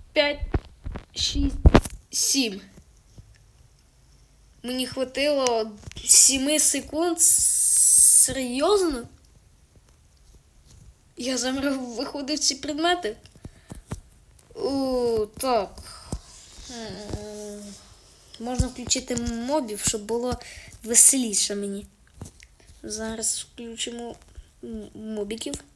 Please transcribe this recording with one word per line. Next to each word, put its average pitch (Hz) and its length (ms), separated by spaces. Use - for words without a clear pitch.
п'ять, 294 260
шість, 277 400
сім. 220 500
Мені 247 240
хватило 262 840
сіми 277 540
секунд. 320 580
Серйозно? 269 880
Я 254 200
замрав, 262 580
виходив 285 440
ці - 160
предмети. 311 600
О, 247 680
так. 240 460
М, 208 920
можна 247 280
включити 247 480
мобів, 233 640
щоб 214 260
було 240 340
веселіше 226 720
мені. 202 300
Зараз 220 680
включимо 233 640
м-, 220 320
мобіків. 220 580